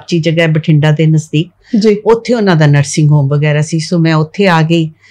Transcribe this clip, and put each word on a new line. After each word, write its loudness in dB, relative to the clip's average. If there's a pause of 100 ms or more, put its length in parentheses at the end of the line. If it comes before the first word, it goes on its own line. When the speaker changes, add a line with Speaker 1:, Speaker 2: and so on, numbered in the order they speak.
Speaker 1:
'ਚ -8
ਹੀ 0
ਜਗ੍ਹਾ 0
ਹੈ, 0
ਬਠਿੰਡਾ 0
ਦੇ 0
ਨਜ਼ਦੀਕ, -2 (280)
Speaker 2:
ਜੀ। 2 (100)
Speaker 1:
ਉੱਥੇ 0
ਉਹਨਾਂ 0
ਦਾ 2
nursing 0
home 2
ਵਗੈਰਾ 0
ਸੀ। -4
ਸੋ -4
ਮੈਂ 0
ਉੱਥੇ -2
ਆ 2
ਗਈ। -2 (200)